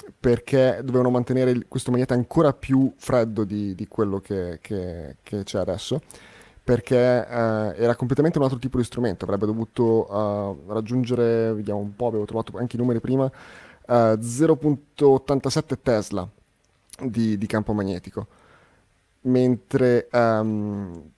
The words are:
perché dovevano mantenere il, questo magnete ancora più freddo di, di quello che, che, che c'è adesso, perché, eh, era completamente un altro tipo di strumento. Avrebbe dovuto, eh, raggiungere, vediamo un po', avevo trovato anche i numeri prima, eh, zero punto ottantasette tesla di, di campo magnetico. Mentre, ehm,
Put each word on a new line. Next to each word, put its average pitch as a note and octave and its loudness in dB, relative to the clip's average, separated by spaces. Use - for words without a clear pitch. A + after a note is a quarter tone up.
perché B2 2
dovevano B2+ 2
mantenere B2+ 2
il, B2 -2
questo B2+ -6
magnete B2+ 2
ancora C3+ 2
più C3+ 2
freddo A2+ 0
di, G#2 -4
di G2 -8
quello G2+ -2
che, F2+ -6
che, F2 -8
che G#2 -6
c'è G2+ -6
adesso, F#2 -4
perché, B2 0
eh, A2+ 0
era A#2+ 2
completamente C#3+ 0
un C#3+ 2
altro C3+ -2
tipo B2 -6
di B2 2
strumento. A2+ -4
Avrebbe G2 -2
dovuto, A2+ 0
eh, G2+ -10
raggiungere, A#2 0
vediamo G#2 -4
un G#2 -8
po', A#2+ -2
avevo G#2+ -2
trovato A2+ -8
anche A#2+ -4
i - -2
numeri A#2+ 0
prima, C3 0
eh, A2+ 4
zero C3 2
punto C#3+ 2
ottantasette C3+ 0
tesla G2+ 0
di, A2+ 0
di G#2 -4
campo A2 -2
magnetico. G2 -4
Mentre, B2+ 2
ehm, G#2 -2